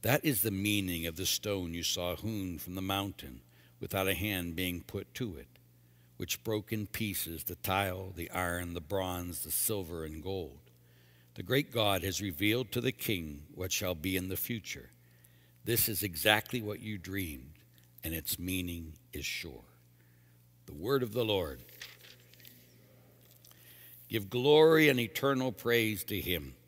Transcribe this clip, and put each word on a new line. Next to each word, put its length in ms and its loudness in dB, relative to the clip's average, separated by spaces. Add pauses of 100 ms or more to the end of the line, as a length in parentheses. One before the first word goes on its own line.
That 220 4
is 180 4
the 100 2
meaning 540 2
of 100 -4
the 100 -2
stone 480 -2
you 80 -4
saw 320 -2
hewn 440 -4
from 180 -10
the 40 -4
mountain, 600 -4 (400)
without 260 0
a 80 2
hand 400 -2
being 260 -2
put 340 -10
to 220 -6
it, 120 -14 (720)
which 260 -6
broke 280 0
in 140 -2
pieces 560 -4
the 140 -6
tile, 580 0
the 160 -6
iron, 440 0
the 60 -4
bronze, 640 -2
the 80 -8
silver, 540 -2
and 180 -8
gold. 380 -6 (760)
The 80 -10
great 300 0
God 320 4
has 160 -2
revealed 500 2
to 100 0
the 120 0
king 500 -4 (100)
what 200 -6
shall 240 -2
be 200 -2
in 120 -2
the 80 -4
future. 560 -8 (720)
This 240 2
is 160 -2
exactly 580 2
what 160 -4
you 180 -6
dreamed, 600 -8 (460)
and 100 -4
its 240 -4
meaning 540 -4 (200)
is 140 -6
sure." 380 -8 (1000)
The 80 -12
word 280 0
of 100 -4
the 120 0
Lord. 360 0 (2500)
Give 220 -2
glory 580 8
and 120 6
eternal 500 2
praise 540 2
to 160 -2
him. 340 -2 (140)